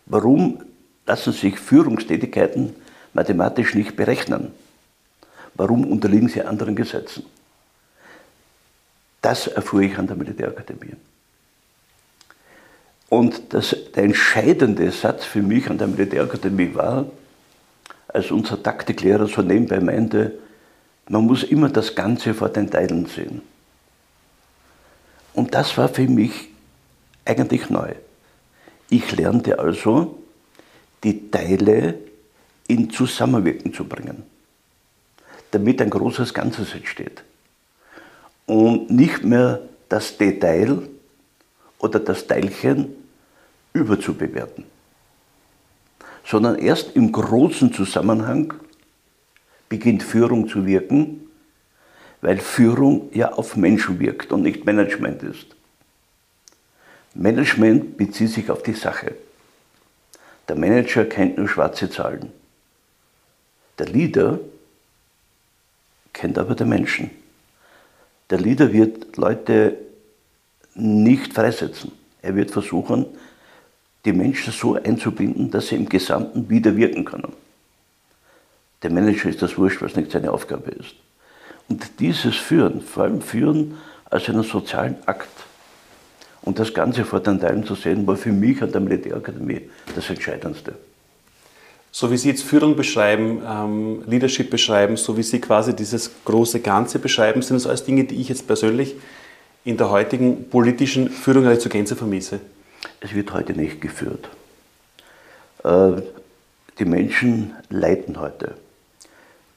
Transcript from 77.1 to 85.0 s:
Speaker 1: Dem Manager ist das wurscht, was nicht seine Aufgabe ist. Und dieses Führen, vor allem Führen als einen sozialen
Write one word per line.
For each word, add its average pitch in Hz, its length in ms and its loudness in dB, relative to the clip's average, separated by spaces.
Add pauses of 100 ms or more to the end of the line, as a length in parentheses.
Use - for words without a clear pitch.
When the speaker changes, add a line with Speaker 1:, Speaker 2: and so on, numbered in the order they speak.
Speaker 1:
Dem 85 120 -2
Manager 101 340 2
ist 78 140 -2
das 87 140 -2
wurscht, 95 240 2
was - 140 -6
nicht 76 160 -2
seine - 220 -2
Aufgabe - 400 -6
ist. - 240 -18 (720)
Und - 320 -10
dieses 151 340 0
Führen, - 480 2
vor - 220 -2
allem - 180 -2
Führen 151 560 -2 (320)
als - 180 -2
einen 110 140 0
sozialen 123 540 -6 (100)